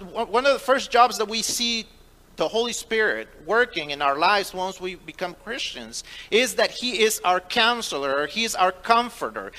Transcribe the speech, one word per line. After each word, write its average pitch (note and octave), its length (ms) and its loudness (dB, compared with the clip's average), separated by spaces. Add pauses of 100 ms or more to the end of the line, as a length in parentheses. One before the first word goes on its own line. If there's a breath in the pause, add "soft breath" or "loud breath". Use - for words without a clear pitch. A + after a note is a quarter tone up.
(120)
one A3+ 340 0
of C#4 60 6
the A#3 100 0
first B3 300 0
jobs A#3 240 6
that G#3+ 100 -2
we A3 160 -4
see A#3 460 -2 (480)
the D#3+ 120 0
Holy A#3 240 0
Spirit G3+ 560 0 (180)
working F3+ 440 0
in C#3+ 120 -2
our C#3 160 4
lives F#3+ 360 4
once F#3 260 -6
we F#3 140 -8
become E3+ 480 -10
Christians B2+ 600 -10 (260 loud breath)
is A3 260 2
that G#3 140 2
he A#3 320 -2
is G#3+ 220 2
our F3+ 160 2
counselor, E3+ 840 0
he A3 180 -4
is A3 100 -4
our F#3 180 2
comforter. D3+ 880 -2